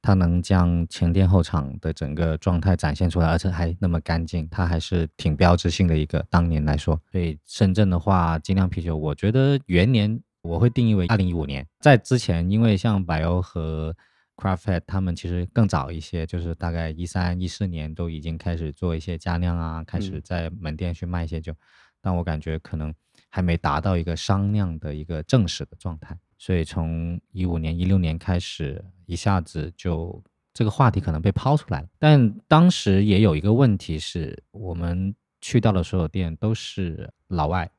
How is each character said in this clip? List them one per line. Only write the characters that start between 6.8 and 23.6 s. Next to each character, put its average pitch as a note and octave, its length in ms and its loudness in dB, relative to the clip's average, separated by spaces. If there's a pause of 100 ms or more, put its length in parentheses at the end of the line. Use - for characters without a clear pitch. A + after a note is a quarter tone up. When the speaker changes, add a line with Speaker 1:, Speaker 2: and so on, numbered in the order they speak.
Speaker 1:
所 F#2+ 80 -2
以 D#2+ 240 -4
深 F#2+ 300 0
圳 G2 160 4
的 F2+ 80 2
话， E2 400 2
精 F#2 160 -2
酿 F#2 120 4
啤 F2 140 -4
酒， E2 160 -2
我 D2+ 180 -2
觉 G2+ 160 0
得 C3+ 360 2
元 F2+ 240 4
年 A2 280 2 (220)
我 E2+ 180 -4
会 A#2+ 120 6
定 A#2 180 2
义 G#2+ 60 4
为 F#2 140 2
二 G2 100 2
零 F#2 100 2
一 F2 60 -2
五 D#2+ 100 -2
年。 C2+ 220 -8 (140)
在 C#3 180 8
之 B2 200 0
前， F2 320 0
因 G#2+ 120 2
为 A2 160 6
像 G2+ 260 0
百 D#2+ 200 -2
欧 F2 180 0
和 D#2+ 520 -6 (420)
Craft F#2+ 260 -2
Head F2 240 -2
他 G2 160 -4
们 F2+ 120 -2
其 E2+ 140 -10
实 F2 240 -4
更 G#2+ 160 4
早 D2 240 -2
一 E2 80 -10
些， E2 240 -6
就 F2 140 -6
是 F2 160 -6
大 E2+ 160 -6
概 E2 180 -4
一 D#2+ 160 -8
三、 F2+ 340 -2
一 F#2 80 -4
四 G2 200 -4
年 D#2 280 -8
都 E2+ 140 -6
已 D#2+ 120 -10
经 D#2+ 180 -8
开 E2+ 180 -6
始 D#2 160 -6
做 E2+ 240 -4
一 E2 40 -6
些 E2+ 180 -8
佳 F2 180 -4
酿 E2+ 220 -2
啊， D#2+ 280 -6
开 - 140 -6
始 F#2 220 -8
在 E2+ 360 -6
门 D#2 160 -8
店 F2 200 -6
去 E2+ 100 -10
卖 F2 200 -4
一 - 20 -8
些 D#2+ 120 -6
酒。 D#2+ 140 -10
Speaker 2:
嗯。 D2+ 40 -12 (440)
Speaker 1:
但 F#2 160 -2
我 F2 80 -2
感 D#2+ 160 -4
觉 D#2+ 200 -6
可 - 180 -14
能 D#2 160 -6 (340)
还 - 140 -4
没 E2+ 160 2
达 D2 240 0